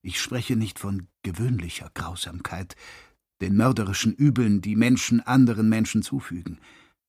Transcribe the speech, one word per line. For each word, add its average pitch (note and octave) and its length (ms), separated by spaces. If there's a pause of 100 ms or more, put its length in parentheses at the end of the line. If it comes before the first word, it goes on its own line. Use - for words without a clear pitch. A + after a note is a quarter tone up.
Ich F2+ 180
spreche B2 340
nicht A2 240
von G2 300 (140)
gewöhnlicher G2 720
Grausamkeit, F2 800 (640)
den F#2+ 160
mörderischen A2 580
Übeln, A#2 460
die G#2 160
Menschen A#2+ 440
anderen A#2 500
Menschen A2 320
zufügen. F2 580 (480)